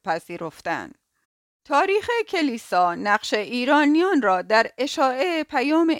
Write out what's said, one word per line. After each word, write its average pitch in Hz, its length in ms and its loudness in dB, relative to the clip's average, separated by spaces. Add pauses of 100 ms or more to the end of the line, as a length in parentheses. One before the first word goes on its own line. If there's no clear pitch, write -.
پذیرفتند. 165 920 -6 (720)
تاریخ 392 440 0 (180)
کلیسا 220 680 -2
نقش 208 380 -2
ایرانیان 285 880 2
را 190 200 2
در 214 360 0
اشاعه 294 640 -2
پیام 302 560 0